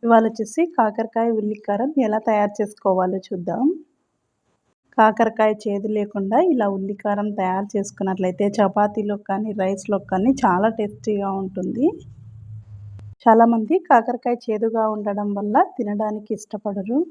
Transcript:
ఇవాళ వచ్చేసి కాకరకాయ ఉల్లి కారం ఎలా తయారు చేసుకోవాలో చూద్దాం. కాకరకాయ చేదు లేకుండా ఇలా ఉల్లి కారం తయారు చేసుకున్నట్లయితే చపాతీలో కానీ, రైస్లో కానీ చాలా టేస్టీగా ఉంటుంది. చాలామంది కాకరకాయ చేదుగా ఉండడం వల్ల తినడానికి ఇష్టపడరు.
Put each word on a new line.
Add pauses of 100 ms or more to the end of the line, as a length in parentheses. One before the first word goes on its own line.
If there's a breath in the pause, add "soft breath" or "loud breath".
ఇవాళ
వచ్చేసి (140)
కాకరకాయ
ఉల్లి (100)
కారం (160)
ఎలా (100)
తయారు
చేసుకోవాలో
చూద్దాం. (1300)
కాకరకాయ (120)
చేదు
లేకుండా (140)
ఇలా (100)
ఉల్లి
కారం (120)
తయారు
చేసుకున్నట్లయితే (120)
చపాతీలో (120)
కానీ, (100)
రైస్లో (120)
కానీ (140)
చాలా (100)
టేస్టీగా (100)
ఉంటుంది. (1400)
చాలామంది (120)
కాకరకాయ
చేదుగా (100)
ఉండడం
వల్ల (140)
తినడానికి
ఇష్టపడరు. (100)